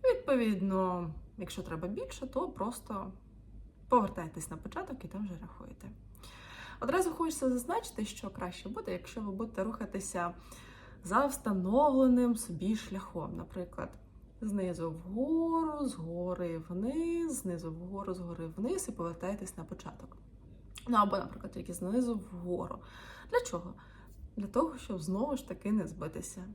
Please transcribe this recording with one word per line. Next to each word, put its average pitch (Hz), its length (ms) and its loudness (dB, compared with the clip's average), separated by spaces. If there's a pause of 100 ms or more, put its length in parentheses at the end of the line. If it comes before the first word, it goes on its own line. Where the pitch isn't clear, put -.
Відповідно, 190 1080 4 (260)
якщо 185 260 -6
треба 165 240 -4
більше, 277 400 -6
то 285 220 0
просто 202 640 -4 (760)
повертайтесь 180 600 4
на 160 60 -8
початок 294 480 -6
і - 20 -10
там 202 160 -4
вже 185 180 -4
рахуєте. - 460 -14 (920)
Одразу 339 320 4
хочеться 311 380 2
зазначити, 247 560 0
що - 240 -8
краще 185 400 -6
буде, 220 220 -4
якщо 180 300 -6
ви 202 100 -4
будете 208 320 -2
рухатися 196 720 -2 (680)
за 214 220 6
встановленим 247 1080 8
собі 185 400 0
шляхом. 165 600 -6
Наприклад, - 520 -6 (520)
знизу 180 500 0
вгору, 294 960 2
згори 175 680 -2
вниз, 285 840 0
знизу 170 320 -4
вгору, 190 400 -6
згори 170 340 -6
вниз 254 420 -2
і - 20 -8
повертаєтесь 180 680 -4
на 165 60 -8
початок. - 540 -12 (680)
Ну, 240 100 6
або, 202 200 6
наприклад, - 340 -4
тільки - 220 -8
знизу 233 420 2 (160)
вгору. 175 480 -4 (520)
Для 480 80 6
чого? 180 340 -4 (640)
Для 202 100 -2
того, 285 300 2
щоб 185 240 -6
знову 208 360 0
ж - 100 -8
таки 202 240 -4
не 208 160 2
збитися. 156 560 -8 (120)